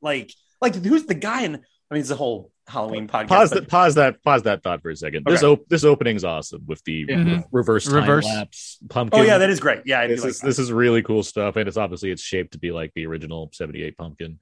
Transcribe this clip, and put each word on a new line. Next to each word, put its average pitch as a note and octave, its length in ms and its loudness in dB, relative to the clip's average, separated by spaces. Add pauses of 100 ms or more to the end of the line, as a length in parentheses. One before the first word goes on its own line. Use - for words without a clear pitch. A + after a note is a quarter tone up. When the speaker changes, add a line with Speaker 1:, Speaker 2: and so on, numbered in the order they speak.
Speaker 1:
like, C#3+ 300 -6 (300)
like, A#3+ 140 2
who's A#3 300 2
the F#3+ 100 -2
guy A3 280 -4
in, D#3+ 120 -4
I - 380 -16
mean, D3+ 80 0
it's C3 100 -6
a C#3+ 40 -2
whole A#2+ 360 -6 (160)
Halloween A2 400 -6
podcast, A2 220 -4
Speaker 2:
Pause G3 220 6
Speaker 1:
but - 100 0
Speaker 2:
that, D3+ 80 -16
pause F3 260 4
that, C3+ 280 2
pause C3+ 200 2
that G2+ 180 0
thought E2+ 200 -4
for E2 80 -8
a D#2+ 60 -8
second. D2+ 300 -8
This E3 160 4
Speaker 1:
Okay. D3 60 4 (140)
Speaker 2:
op-, - 80 -20
this D#3+ 160 0
opening's A#2 400 2
awesome D#2 420 -8
with D#2+ 160 -10
the D#2+ 240 -6
Speaker 3:
Yeah. - 80 -4
Speaker 4:
Mm-hmm. F2 240 2 (120)
Speaker 2:
reverse A2+ 340 2
time C#3 100 0
Speaker 4:
Reverse. C#3+ 300 4
Speaker 2:
lapse - 520 -8 (120)
pumpkin. B2 320 2
Speaker 1:
Oh, - 20 8
yeah, G#3+ 140 6
that F#3+ 120 4
is F#3 120 0
great. C3 240 0
Yeah, C3 160 0
I A#2+ 60 0
do A#2+ 80 0
Speaker 2:
This - 80 -4
Speaker 1:
like C3+ 80 -2
Speaker 2:
is, - 100 -10
Speaker 1:
that. C3+ 60 -2
Speaker 2:
this B2+ 120 0
is B2+ 120 -2
really A#2 300 4
cool A2 220 0
stuff, G2+ 320 -4
and G#2+ 120 -2
it's F#2+ 100 -6
obviously, F#2+ 340 -6
it's F2+ 100 -8
shaped F2+ 300 -6
to D#2 80 -18
be E2+ 120 -6
like E2 220 -8
the D#2+ 140 -8
original D#2+ 460 -10
seventy-eight D#2 440 -10
pumpkin. E2 440 -14